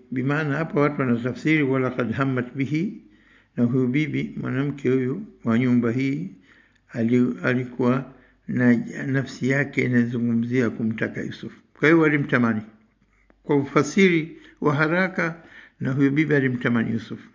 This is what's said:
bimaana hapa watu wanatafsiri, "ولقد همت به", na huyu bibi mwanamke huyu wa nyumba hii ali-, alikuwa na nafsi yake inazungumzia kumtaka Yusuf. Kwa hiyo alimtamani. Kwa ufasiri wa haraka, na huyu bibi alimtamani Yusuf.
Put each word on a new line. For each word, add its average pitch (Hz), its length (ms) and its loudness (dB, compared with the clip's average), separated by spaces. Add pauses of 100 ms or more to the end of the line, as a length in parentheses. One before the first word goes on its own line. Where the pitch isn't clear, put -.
(120)
bimaana 143 460 -2
hapa 165 220 -2
watu 147 220 2
wanatafsiri, 127 640 0
"ولقد 127 580 0
همت 131 340 -2
به", 147 360 -2 (680)
na 120 60 2
huyu 127 240 2
bibi 139 500 -2
mwanamke 131 520 -2
huyu 131 360 0 (180)
wa 113 160 2
nyumba 123 320 2
hii 139 380 -4 (640)
ali-, 123 500 2
alikuwa 127 680 -2 (340)
na 123 260 4 (340)
nafsi 131 420 -2
yake 135 340 0
inazungumzia 120 840 2
kumtaka 110 520 -4
Yusuf. - 320 -10 (260)
Kwa 143 100 4
hiyo 160 160 6
alimtamani. 123 560 2 (840)
Kwa 147 120 0
ufasiri 151 840 2 (240)
wa 147 140 2
haraka, 170 600 0 (440)
na 131 120 -4
huyu 139 200 2
bibi 147 240 2
alimtamani 123 560 0
Yusuf. 113 280 -8 (160)